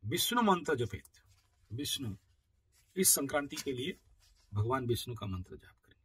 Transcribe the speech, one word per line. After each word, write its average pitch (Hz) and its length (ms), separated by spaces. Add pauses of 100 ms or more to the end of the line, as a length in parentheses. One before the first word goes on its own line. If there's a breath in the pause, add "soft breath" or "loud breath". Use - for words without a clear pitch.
विष्णु 175 360
मंत्र 175 340
जपेत। - 340 (640)
विष्णु, 131 420 (800)
इस 185 140
संक्रांति 143 460
के - 160
लिए 135 280 (540)
भगवान 117 320
विष्णु 120 300
का 101 100
मंत्र 92 300
जाप - 200 (100)
करें। - 200